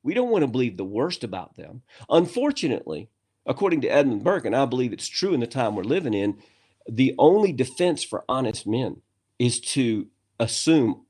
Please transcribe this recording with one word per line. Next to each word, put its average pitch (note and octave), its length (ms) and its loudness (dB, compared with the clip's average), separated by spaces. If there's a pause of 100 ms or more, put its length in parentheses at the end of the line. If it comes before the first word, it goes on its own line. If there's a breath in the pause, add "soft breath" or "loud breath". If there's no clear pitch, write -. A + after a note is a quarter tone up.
We D3 100 -2
don't B3 160 2
wanna F3+ 160 4
believe A#2+ 300 -2
the G2 80 -6
worst A#2+ 400 -4
about F#2+ 320 -12
them. D#2 260 -18 (260 loud breath)
Unfortunately, E3+ 1000 0 (360)
according E3+ 380 0
to - 60 -2
Edmund B2 340 2
Burke, F#3 220 0
and G#2+ 100 -2
I C3+ 120 2
believe B2+ 260 -2
it's - 160 -10
true F#3+ 260 -2
in C3 60 0
the A#2 80 -2
time A#2 260 -2
we're G2 80 -4
living C3 320 -2
in, G2+ 240 -2 (500 soft breath)
the A#2 300 0
only F#3+ 340 6
defense C#3+ 520 -2
for - 240 -8
honest A2 400 -4
men A2 340 -4 (360)
is A#2+ 200 2
to A2+ 480 -2 (320)
assume A#2+ 720 2